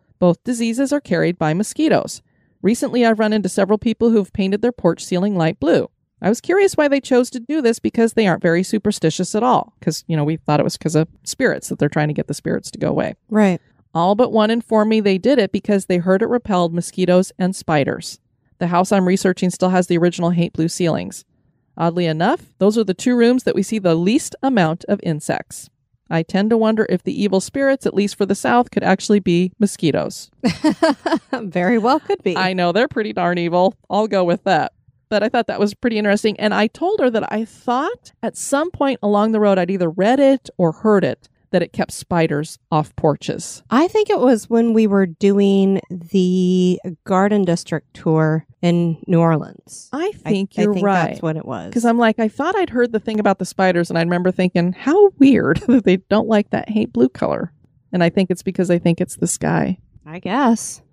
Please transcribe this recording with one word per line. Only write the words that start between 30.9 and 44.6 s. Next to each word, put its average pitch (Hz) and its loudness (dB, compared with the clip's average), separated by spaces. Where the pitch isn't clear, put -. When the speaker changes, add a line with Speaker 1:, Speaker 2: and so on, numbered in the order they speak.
Speaker 2:
Very 214 -2
well 254 2
could - -4
be. 180 -2
Speaker 1:
I 185 0
know, 175 0
they're 233 2
pretty 214 -4
darn 175 -2
evil. 175 0
I'll 214 0
go 190 0
with 175 -2
that. 165 0
But 208 0
I 220 -2
thought 240 0
that 113 -6
was 208 0
pretty 226 -4
interesting. 208 0
And 208 0
I 208 2
told 381 -4
her 254 2
that 220 -4
I 220 -4
thought 285 -6
at 226 -6
some 311 -4
point 269 -2
along 208 2
the 220 0
road 202 4
I'd 175 0
either 180 -2
read 202 2
it 269 2
or 165 2
heard 208 2
it, - -6
that 185 2
it - -6
kept - -4
spiders 165 -2
off 156 -2
porches. - -4
Speaker 2:
I 294 4
think 427 0
it 403 2
was 247 2
when 233 2